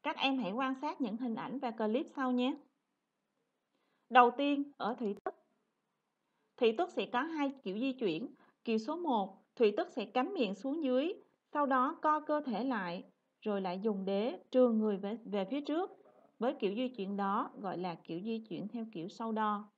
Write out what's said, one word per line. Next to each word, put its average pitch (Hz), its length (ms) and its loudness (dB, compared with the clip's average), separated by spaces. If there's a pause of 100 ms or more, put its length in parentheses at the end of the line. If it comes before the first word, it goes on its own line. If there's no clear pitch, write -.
Các 302 120 -4
em 269 220 0
hãy 190 140 -2
quan 262 300 -2
sát 302 200 -4
những 220 160 -2
hình 233 180 -4
ảnh 214 240 -6
và 240 120 -2
clip 226 340 0 (100)
sau 262 160 0
nhé. 254 260 2 (1500)
Đầu 240 280 10
tiên, 285 400 2
ở - 220 -2
thủy 208 240 -2
tức. - 120 -6 (1200)
Thủy 226 200 4
tức 359 120 0
sẽ 214 240 -2
có 247 80 0
hai 294 320 -2 (100)
kiểu 202 160 -4
di 262 140 -2
chuyển. 214 420 -2 (280)
Kiểu 226 140 2
số 294 200 -2
một, 240 480 -2 (100)
thủy 208 220 6
tức 349 140 -2
sẽ 208 140 -4
cắm 277 280 -2
miệng 214 220 0
xuống 294 280 -4
dưới, 269 300 2 (400)
sau 294 120 2
đó 269 360 2
co 302 180 2
cơ 302 220 0
thể 233 220 -2
lại, 190 480 -4 (300)
rồi 202 200 0
lại 185 220 -2
dùng 196 220 0
đế 208 460 0
trườn 247 260 6
người 214 200 2
về, 202 280 -4
về 190 200 0
phía 269 160 -4
trước. 311 300 -2 (480)
Với 240 140 2
kiểu 202 220 0
di 254 140 0
chuyển 202 280 -4
đó 202 340 0 (100)
gọi 180 160 -4
là 175 180 -4
kiểu 165 260 -8
di 226 180 -4 (100)
chuyển 170 180 -6
theo 226 240 -8
kiểu 170 180 -8
sâu 226 220 -6
đo. 214 460 0